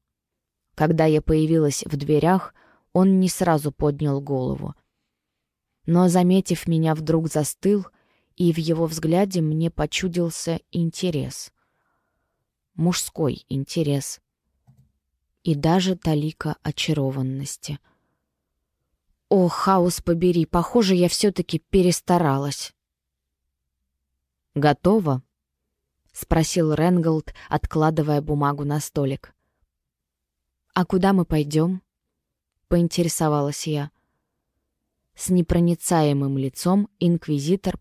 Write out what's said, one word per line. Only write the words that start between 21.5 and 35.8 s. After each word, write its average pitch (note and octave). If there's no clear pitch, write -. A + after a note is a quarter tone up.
перестаралась. E3
"Готово?" — D3
спросил D#3+
Ренголд, D#3+
откладывая D#3
бумагу C#3+
на D3
столик. C#3
"А F3+
куда F#3+
мы F#3
пойдем?" — D#3
поинтересовалась D#3+
я. D3
С -
непроницаемым E3